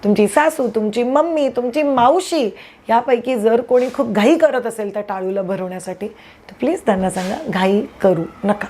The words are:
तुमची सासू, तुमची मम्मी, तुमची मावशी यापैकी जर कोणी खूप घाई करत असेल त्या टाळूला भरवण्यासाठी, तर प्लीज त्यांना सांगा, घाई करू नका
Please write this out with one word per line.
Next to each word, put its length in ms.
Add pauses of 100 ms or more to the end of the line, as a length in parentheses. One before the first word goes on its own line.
तुमची 240
सासू, 400
तुमची 360
मम्मी, 460
तुमची 340
मावशी 680 (400)
यापैकी 460
जर 260
कोणी 320
खूप 180
घाई 260
करत 300
असेल 260
त्या 160
टाळूला 320
भरवण्यासाठी, 680
तर 520
प्लीज 260
त्यांना 240
सांगा, 260 (120)
घाई 340 (200)
करू 220 (200)
नका 260